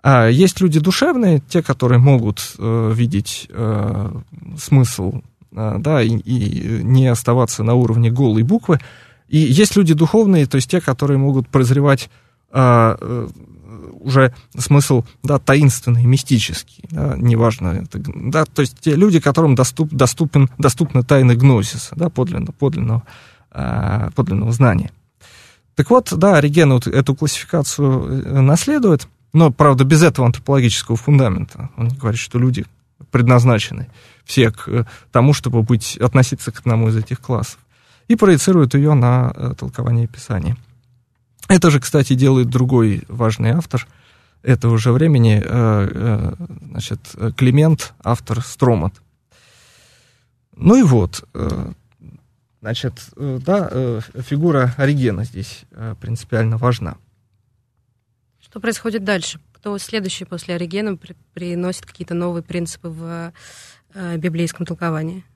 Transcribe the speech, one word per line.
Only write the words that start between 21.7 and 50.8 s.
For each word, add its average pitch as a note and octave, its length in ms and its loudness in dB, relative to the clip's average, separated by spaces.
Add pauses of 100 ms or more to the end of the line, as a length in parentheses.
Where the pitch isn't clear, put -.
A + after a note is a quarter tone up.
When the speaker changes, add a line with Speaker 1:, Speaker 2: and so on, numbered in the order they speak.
Speaker 1:
да, E3+ 140 -2
подлинно-, A#2+ 440 -4
подлинного, B2 500 -2 (480)
а, - 640 -4
подлинного G#2+ 380 -2
знания. A2+ 380 0 (840)
Так - 160 -2
вот, B3 260 2
да, F3+ 220 4
Ориген D3 340 4
вот A#2+ 140 0
эту C3+ 280 0
классификацию, C#3 1080 -4
э, C#3 160 0
наследует, F3+ 680 2 (260)
но, D#3 200 6
правда, C3+ 320 4
без D3+ 180 4
этого C3+ 240 2
антропологического A#2+ 680 0
фундамента. B2+ 800 0
Он A#2 120 -4
говорит, A#2+ 300 -4
что - 200 -6
люди B2+ 260 0 (460)
предназначены B2 800 2 (360)
все A#2 260 2
к, - 180 -16
э, A#2 160 -2 (280)
тому, C#3 220 4
чтобы A#2 280 -2
быть, A2+ 360 -2
относиться B2+ 520 0
к - 100 -18
одному A2+ 280 0
из A2 80 0
этих A2 240 -6
классов. - 380 -6 (500)
И A#3 80 4
проецирует F3 580 4
её D3 200 2
на, B2 400 2
э, B2+ 220 -6
толкование A#2 500 -4
Писания. - 500 -6 (920)
Это F3+ 220 4
же, C#3+ 100 2
кстати, C#3 340 0
делает B2+ 360 2
другой B2 580 0
важный A2+ 420 -2
автор D3+ 360 -4 (560)
этого A#2 360 2
же A#2 140 0
времени, A#2+ 500 2
э, - 20 -6
э, G#2+ 920 -2 (360)
значит, - 300 -10 (140)
э, A2+ 220 -6
Климент, D3 580 2 (100)
автор A#2+ 380 -4
«Стромат». G#2+ 520 -2 (1600)
Ну G#3 200 4
и C4+ 60 6